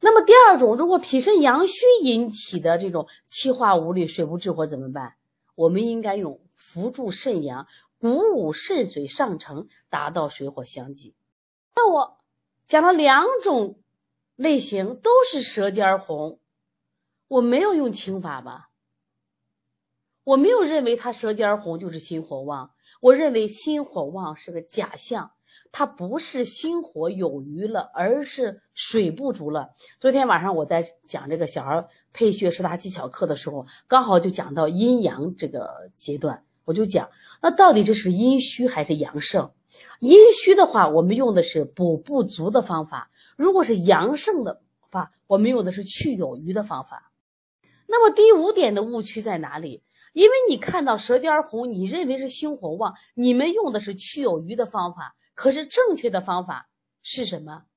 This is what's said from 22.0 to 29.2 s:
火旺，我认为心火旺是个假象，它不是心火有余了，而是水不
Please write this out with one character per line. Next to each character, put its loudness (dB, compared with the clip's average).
火 -12
旺， -12
我 8
认 2
为 -2
心 -4
火 -10
旺 -12
是 -20
个 -12
假 -10
象， -12
它 -4
不 -10
是 -6
心 -8
火 -8
有 -6
余 -10
了， -6
而 -2
是 -8
水 -2
不 -8